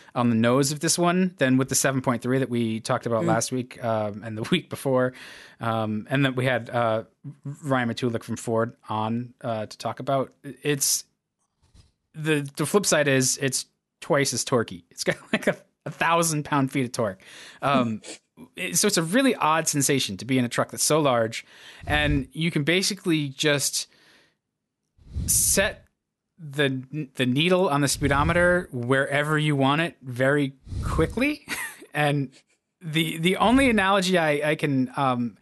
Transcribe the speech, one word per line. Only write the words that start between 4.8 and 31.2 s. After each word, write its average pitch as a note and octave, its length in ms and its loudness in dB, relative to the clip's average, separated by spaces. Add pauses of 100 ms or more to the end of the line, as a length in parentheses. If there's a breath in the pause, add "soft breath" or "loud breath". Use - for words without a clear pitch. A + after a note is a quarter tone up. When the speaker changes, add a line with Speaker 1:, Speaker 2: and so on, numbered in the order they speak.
Speaker 1:
um, A2 500 -4
and C#3 140 2
that C3 100 -2
we B2+ 100 -2
had, A#2+ 240 -2
uh, A2+ 340 0 (600)
Ryan B2+ 260 0
Matulik A2+ 340 -4
from A2+ 120 -8
Ford A#2 400 -2 (140)
on, A2+ 520 -4
uh, A2 240 -6
to - 120 -16
talk A2 220 -6
about. C3 320 -2 (120)
It's - 640 -4 (1080)
the, D3+ 340 -2 (100)
the D#3 100 -2
flip G3+ 180 2
side D3 220 2
is C3 340 2
it's C3+ 240 -2 (360)
twice C#3 320 0
as A#2 120 -4
torquey. A2 460 -2
It's - 120 -10
got - 200 -2
<laughs> - 100 -10
like - 140 0
a, F3+ 80 2 (300)
a E3+ 60 -10
thousand E3 540 0
pound C3+ 260 0
feet C3+ 140 -2
of A#2+ 60 -6
torque. G#2 300 -4 (420 loud breath)
Um, B2+ 440 0
<laughs> - 480 -20
it, F3 220 -6
so G#3+ 100 2
it's G3 100 0
a E3+ 60 2
really A#3+ 320 2
odd D#3 320 0
sensation C3+ 500 0
to G#2+ 80 -12
be C3 120 0
in B2 80 2
a A#2 40 -4
truck - 220 -2
that's - 120 -6
so D3+ 160 2
large, A#2+ 460 0 (400 loud breath)
and D3 460 0
you E3 200 -2
can D3+ 120 0
basically E3 640 0
just C#3+ 580 0 (1400 soft breath)
set - 580 0 (540)
the, C#3 440 -2 (320)
the B2+ 100 0
needle E3+ 440 4
on C#3+ 120 2
the C#3+ 60 2
speedometer E3 840 2
wherever C#3 640 0
you D3+ 180 2
want C#3 260 2
it E3 200 -4
very C3+ 520 0 (300)
quickly. A#3+ 680 -2